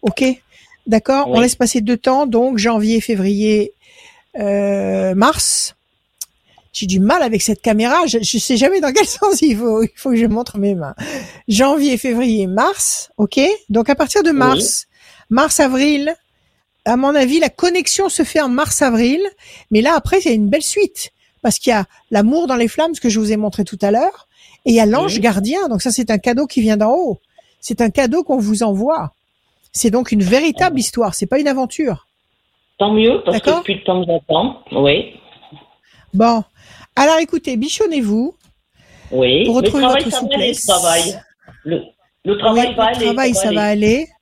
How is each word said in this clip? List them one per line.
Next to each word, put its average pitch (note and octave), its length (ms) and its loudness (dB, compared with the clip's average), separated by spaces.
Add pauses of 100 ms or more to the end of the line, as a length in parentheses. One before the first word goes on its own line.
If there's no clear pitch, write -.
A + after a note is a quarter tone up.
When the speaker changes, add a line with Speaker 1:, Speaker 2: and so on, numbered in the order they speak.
Speaker 1:
Ok ? A#3 200 -2 (600)
D'accord ? C4+ 440 0
Speaker 2:
Oui. A#3+ 80 2
Speaker 1:
On A#3 40 4
laisse B3 140 2
passer A#3+ 260 0
deux A3+ 160 0
temps, C4+ 300 0
donc A#3+ 320 0
janvier, A3 420 0
février, G#3 720 0 (640)
euh, G3 800 -2
mars. - 600 0 (1000)
J'ai - 120 -8
du F#3+ 140 0
mal C#4+ 240 2
avec A3 180 0
cette - 220 -2
caméra, A#3+ 420 2
je, A#3 160 0
je G#3 160 -4
sais B3 200 0
jamais F4 240 2
dans C#4+ 120 0
quel D#4 120 4
<laughs> - 20 -8
sens G4 340 0
il C4 160 2
faut, A3+ 240 0
il A3+ 140 0
faut C4+ 160 -4
que A#3 60 2
je A#3 100 2
montre A3 320 -4
mes G3+ 160 0
mains. D3+ 180 -8 (540)
Janvier, C4+ 500 2
février, A#3 480 0
mars, A3+ 720 -2
ok ? G#3+ 220 0 (300)
Donc A3+ 200 0
à C#4 60 2
partir D#4 260 0
de D#4+ 80 2
Speaker 2:
Oui. D4+ 80 2
Speaker 1:
mars, B3+ 480 0 (460)
mars, D4 280 2
avril, C#4+ 540 0 (720)
à A#3 120 2
mon C#4 180 0
avis, C#4 240 2
la D#4 100 2
connexion F4+ 600 0
se - 120 -2
fait D#4 200 0
en C4+ 80 -2
mars, D4 340 0
avril, B3 360 2 (520)
mais G#3+ 100 4
là D#4 140 2
après, F4+ 240 0
il F4 80 -2
y C#4 40 2
a A3+ 40 2
une G#3 140 2
belle D4 120 0
suite, - 480 -4 (320)
parce - 180 0
qu'il - 120 -2
y - 20 2
a G3+ 120 0 (260)
l'amour A#3 360 2
dans B3+ 80 -2
les A#3 120 0
flammes, D#4+ 260 -2
ce - 80 -10
que A#3+ 80 0
je G#3+ 100 0
vous G#3+ 120 -2
ai G#3+ 60 0
montré G#3+ 260 -4
tout F#3 180 -8
à G3+ 100 0
l'heure, D4 360 -2 (380)
et A#3 60 2
il A3+ 40 6
y A3+ 40 6
a A3 60 4
l'ange G#3 300 0
Speaker 2:
Oui. A#3 60 -2
Speaker 1:
gardien, A#3 480 0
donc G#3 120 -2
ça B3 100 -2
c'est A#3 200 -2
un G#3+ 80 2
cadeau B3 260 -2
qui B3+ 160 -2
vient G#3+ 160 2
d'en G#3+ 160 2
haut. D4 260 -2 (420)
C'est A#3+ 200 -6
un A3+ 80 2
cadeau C#4+ 340 0
qu'on C4+ 140 0
vous G#3+ 260 0
envoie. G#3+ 500 -2 (580)
C'est - 200 0
donc A#3+ 200 0
une G#3+ 120 2
véritable D4 540 0
Speaker 2:
Ah. - 20 0
Speaker 1:
histoire, G#3+ 360 -2
c'est G3+ 100 -4
pas C4 140 0
une D4 80 0
aventure. C4 580 -4 (720)
Speaker 2:
Tant G3+ 160 0
mieux, A3+ 320 4
parce G3 120 0
Speaker 1:
D'accord ? D4+ 180 0
Speaker 2:
que F4 40 0
depuis G3 160 -4
le - 80 -14
temps F#3 220 0
que E3+ 60 2
j'attends, E3+ 480 -2 (140)
oui. C#3+ 400 0 (1000)
Speaker 1:
Bon, A3+ 300 2 (520)
alors D4+ 220 4
écoutez, D#4+ 400 -2
bichonnez-vous C#4 800 -2 (760)
Speaker 2:
Oui, C3 340 2
Speaker 1:
pour A#3 100 0
Speaker 2:
mais C4 60 2
le G3 60 0
Speaker 1:
retrouver C4 160 0
Speaker 2:
travail, C4 200 2
Speaker 1:
votre A#3 120 -4
Speaker 2:
ça B3+ 60 -4
va A3+ 140 -6
aller, C#4 120 0
le - 60 -2
Speaker 1:
souplesse. - 120 -8
Speaker 2:
travail. F3 540 0 (440)
Le, E3 180 -6 (440)
le G3+ 120 -2
travail A3+ 320 2
Speaker 1:
Oui, A3+ 60 -8
Speaker 2:
va A3 160 2
Speaker 1:
le B3 40 -4
Speaker 2:
aller, A3+ 100 -4
Speaker 1:
travail, B3 280 0
Speaker 2:
ça F#3+ 80 -2
va G#3+ 80 -2
Speaker 1:
ça G#3+ 40 -2
va G#3 100 0
Speaker 2:
aller. G#3 220 0 (120)
Speaker 1:
aller. D#4+ 100 -4 (140)